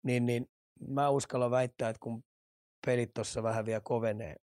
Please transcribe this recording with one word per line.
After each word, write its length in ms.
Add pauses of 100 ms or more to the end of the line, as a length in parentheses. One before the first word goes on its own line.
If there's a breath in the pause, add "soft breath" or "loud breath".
niin, 240
niin 240 (380)
mä 200
uskallan 420
väittää, 380
että 120
kun 240 (640)
pelit 280
tossa 280
vähän 240
vielä 140
kovenee 560 (100)